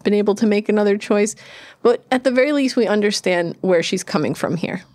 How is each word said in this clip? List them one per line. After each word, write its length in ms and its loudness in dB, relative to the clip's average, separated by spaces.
been 120 2
able 220 2
to 100 0
make 220 0
another 300 2
choice. 380 0
But 280 2
at 140 0
the 80 2
very 200 2
least, 240 0
we 120 2
understand 720 0
where 220 2
she's 200 -4
coming 320 -2
from 220 -4
here. 260 -8